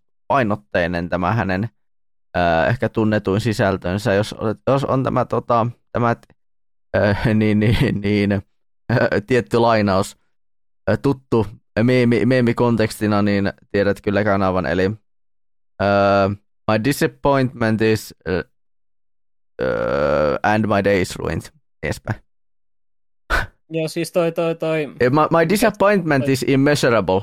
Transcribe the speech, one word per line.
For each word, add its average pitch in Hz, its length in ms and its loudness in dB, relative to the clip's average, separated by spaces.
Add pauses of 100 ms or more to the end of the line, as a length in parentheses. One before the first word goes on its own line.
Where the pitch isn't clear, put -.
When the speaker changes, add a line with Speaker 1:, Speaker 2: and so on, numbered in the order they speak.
(280)
Speaker 1:
painotteinen 92 800 -2
tämä 87 240 -2
hänen, 95 360 -2 (680)
ää, 85 320 2
ehkä 113 220 -2
tunnetuin 110 520 0
sisältönsä, 101 720 -2
jos 101 200 0
olet, 107 240 -6 (100)
jos 135 180 0
on 131 180 -2
tämä, 120 220 -2
tota, 117 420 0 (240)
tämä, 117 240 0 (800)
ää, 101 400 2
<laughs> - 0 -
niin, 107 260 2
niin, 107 420 0
niin, 101 300 0
ää, 92 100 -2 (840)
tietty 123 300 0
lainaus, 107 600 2 (720)
ää, 104 80 2
tuttu 131 500 -2 (360)
meemi-, 120 420 2
meemikontekstina, 117 960 0
niin 101 320 0 (180)
tiedät 101 300 0
kyllä 101 220 -2
kanavan, 95 420 0
eli, 92 260 0 (880)
ää, 98 500 2 (420)
"My 110 120 0
disappointment 123 1000 0
is, 110 340 0 (120)
ää, 87 160 -2 (1160)
ää, 71 920 -2
and 107 120 0
my 101 180 0
day 98 180 2
is - 140 -6
ruined", 82 260 -6 (420)
edespäin. - 380 -6 (1500)
Speaker 2:
Joo, 160 180 -4
siis 165 240 -6
toi, 165 200 0
toi, 165 240 -2
toi 160 280 -4 (160)
Speaker 1:
Eh, 127 120 2
"My, 156 280 2
my 165 100 2
disappointment 196 800 2
is 131 180 0
immeasurable 127 760 2